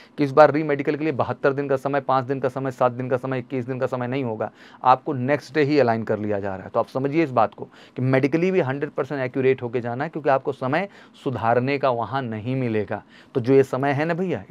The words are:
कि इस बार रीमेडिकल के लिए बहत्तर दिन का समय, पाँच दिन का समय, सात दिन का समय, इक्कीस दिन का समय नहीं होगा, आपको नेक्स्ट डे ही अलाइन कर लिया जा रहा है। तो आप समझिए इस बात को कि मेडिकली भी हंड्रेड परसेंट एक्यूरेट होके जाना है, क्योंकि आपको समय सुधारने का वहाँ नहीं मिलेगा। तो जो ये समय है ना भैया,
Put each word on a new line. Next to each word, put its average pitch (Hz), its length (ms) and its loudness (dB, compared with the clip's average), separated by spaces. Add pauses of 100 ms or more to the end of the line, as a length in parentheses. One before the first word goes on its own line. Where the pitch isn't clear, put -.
(180)
कि 147 60 0
इस 135 80 0
बार 147 200 8
रीमेडिकल 147 440 0
के 143 80 -6
लिए 156 100 0
बहत्तर 123 400 0
दिन 143 160 -4
का 135 80 2
समय, 139 240 -2
पाँच 131 240 0
दिन 135 140 -4
का 127 100 -2
समय, 135 220 -4
सात 127 200 2
दिन 127 180 -6
का 131 80 2
समय, 131 220 -4
इक्कीस 123 260 -6
दिन 127 140 -8
का 131 80 0
समय 127 200 -4
नहीं 135 160 -4
होगा, 110 280 -4 (320)
आपको 131 300 4
नेक्स्ट 135 400 -2
डे 151 100 2
ही 143 160 2
अलाइन 113 240 2
कर 107 160 -2
लिया 104 200 -4
जा 98 160 -6
रहा 95 80 -12
है। 95 60 -14
तो 120 100 -2
आप 113 80 0
समझिए 143 360 -2
इस 135 80 -2
बात 113 220 2
को - 120 -14
कि - 360 -14
मेडिकली 135 500 2
भी 185 80 2
हंड्रेड 143 320 -4
परसेंट 143 300 -6
एक्यूरेट 127 400 0
होके 123 200 -4
जाना 120 220 -6
है, 165 60 -6
क्योंकि 151 200 -2
आपको 135 220 2
समय 147 380 -2 (340)
सुधारने 123 540 0
का 135 120 0
वहाँ 117 320 -2
नहीं 113 340 -6
मिलेगा। 107 480 -2 (320)
तो 131 60 0
जो 120 120 2
ये 135 100 8
समय 135 280 -2
है 143 140 0
ना 170 80 0
भैया, 160 380 -4